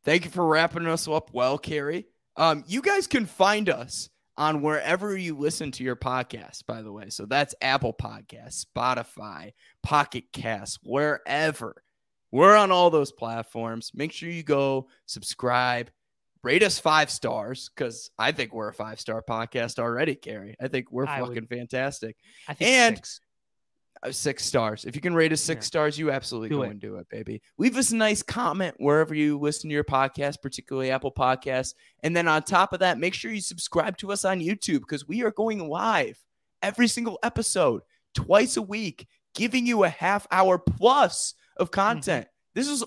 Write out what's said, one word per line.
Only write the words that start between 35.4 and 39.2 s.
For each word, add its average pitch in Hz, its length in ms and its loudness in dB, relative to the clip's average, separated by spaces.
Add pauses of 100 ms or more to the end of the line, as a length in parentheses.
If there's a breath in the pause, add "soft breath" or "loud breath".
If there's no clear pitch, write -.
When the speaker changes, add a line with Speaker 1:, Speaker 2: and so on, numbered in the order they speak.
Speaker 1:
live 165 500 0 (440)
every 214 260 2
single 226 340 -4
episode, 190 600 0 (320)
twice - 420 4
a 226 60 -2
week, 202 440 -8 (280)